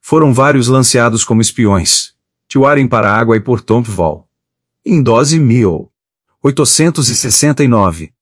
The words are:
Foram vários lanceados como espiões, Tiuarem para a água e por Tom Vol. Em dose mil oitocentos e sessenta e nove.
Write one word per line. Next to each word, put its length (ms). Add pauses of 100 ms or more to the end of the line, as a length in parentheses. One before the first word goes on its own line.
Foram 320
vários 360
lanceados 560
como 160
espiões, 720 (340)
Tiuarem 380
para 240
a 80
água 180
e 40
por 200
Tom 220
Vol. 440 (600)
Em 160
dose 360
mil 520 (520)
oitocentos 680
e 80
sessenta 480
e 40
nove. 540